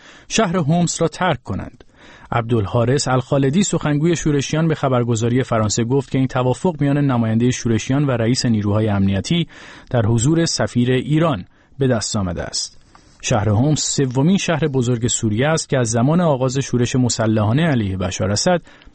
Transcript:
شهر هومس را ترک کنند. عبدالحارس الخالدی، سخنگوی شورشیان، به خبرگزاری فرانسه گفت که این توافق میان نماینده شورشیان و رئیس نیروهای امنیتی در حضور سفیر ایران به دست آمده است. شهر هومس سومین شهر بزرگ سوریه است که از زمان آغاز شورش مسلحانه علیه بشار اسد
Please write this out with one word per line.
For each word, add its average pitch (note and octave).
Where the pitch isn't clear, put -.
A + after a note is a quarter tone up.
شهر F#3+
هومس E3+
را E3
ترک F3+
کنند. -
عبدالحارس A#2
الخالدی، C3+
سخنگوی D#3
شورشیان، D#3
به D#3
خبرگزاری A#2+
فرانسه A2+
گفت C3
که C#3
این C3
توافق B2+
میان C#3+
نماینده A#2+
شورشیان B2
و C3+
رئیس A#2+
نیروهای G#2+
امنیتی G2
در A#2
حضور C3
سفیر A#2+
ایران C#3
به C3+
دست A#2
آمده F2
است. -
شهر G#2+
هومس B2+
سومین C#3
شهر D#3+
بزرگ B2
سوریه A2+
است D#3+
که C#3
از A#2
زمان B2+
آغاز C3
شورش B2
مسلحانه A2+
علیه A2+
بشار F#2+
اسد E3+